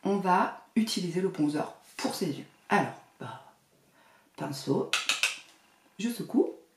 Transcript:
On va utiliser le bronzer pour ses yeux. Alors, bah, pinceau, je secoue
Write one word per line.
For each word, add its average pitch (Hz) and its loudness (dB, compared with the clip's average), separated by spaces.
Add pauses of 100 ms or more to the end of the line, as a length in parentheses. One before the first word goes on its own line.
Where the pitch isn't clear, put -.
On 196 2
va 180 2 (140)
utiliser 185 0
le 190 2
bronzer 151 0 (240)
pour - -4
ses 190 -2
yeux. 139 -4 (240)
Alors, - 2 (200)
bah, - -12 (920)
pinceau, 147 -2 (1080)
je 226 -2
secoue 233 2 (240)